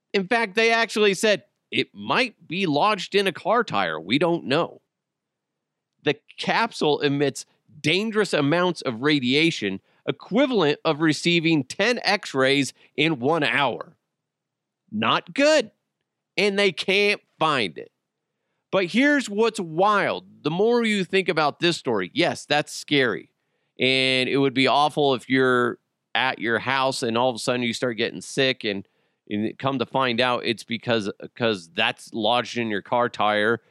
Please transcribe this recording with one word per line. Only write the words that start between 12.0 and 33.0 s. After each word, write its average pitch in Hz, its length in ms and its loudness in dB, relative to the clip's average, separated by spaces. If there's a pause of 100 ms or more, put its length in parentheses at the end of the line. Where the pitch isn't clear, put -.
X-rays 139 680 0 (240)
in 151 220 0
one 147 260 0
hour. 131 520 -2 (920)
Not 113 440 -2
good. 285 360 4 (640)
And 196 220 0
they 202 140 4
can't 202 480 0 (180)
find 123 380 0
it. - 160 -16 (800)
But 190 140 2
here's 262 420 2
what's 220 320 0
wild. 165 640 2 (180)
The 147 80 -2
more 226 340 2
you 208 200 0
think 185 240 0
about 156 320 0
this 165 160 2
story, 101 380 -2
yes, 131 320 -2
that's 147 260 -2
scary. 127 580 0 (480)
And 131 500 2
it 127 80 0
would 139 180 2
be 131 140 2
awful 143 460 2
if 113 140 -6
you're 127 500 2 (360)
at 127 240 0
your 113 200 -2
house 131 440 -2
and 113 140 -2
all 127 140 2
of 117 60 -4
a - 20 -12
sudden 123 240 -2
you 117 100 -2
start 120 240 -4
getting 110 240 -4
sick 131 440 -2
and, 98 220 -4 (420)
and 107 300 -4
come 135 200 -4
to 117 80 -2
find 123 340 0
out 123 240 0
it's 110 200 -4
because, 117 460 -2 (240)
'cause 101 400 -2
that's - 400 -4
lodged 117 440 -2
in 117 100 -2
your 101 140 -4
car 120 260 0